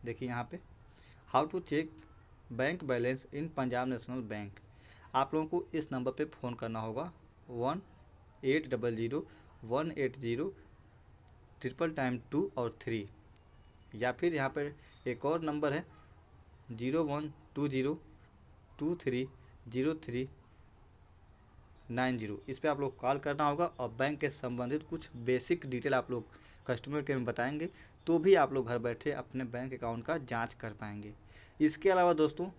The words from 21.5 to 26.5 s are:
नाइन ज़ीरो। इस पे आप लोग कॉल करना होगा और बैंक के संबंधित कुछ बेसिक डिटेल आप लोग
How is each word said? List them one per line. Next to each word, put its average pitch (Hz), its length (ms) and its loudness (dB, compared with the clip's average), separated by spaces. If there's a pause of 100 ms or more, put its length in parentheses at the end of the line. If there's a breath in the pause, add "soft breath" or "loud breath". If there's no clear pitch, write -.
नाइन 123 280 2
ज़ीरो। 104 300 -4
इस 139 100 -6
पे 156 100 0
आप 143 120 2
लोग 135 180 -2
कॉल 135 200 2
करना 143 260 0
होगा 147 220 4
और 127 240 -4
बैंक 135 300 0
के 147 100 2
संबंधित 123 520 -2
कुछ 160 260 -8 (100)
बेसिक 127 480 0
डिटेल 131 280 0
आप 123 160 2
लोग 120 160 -2 (400 loud breath)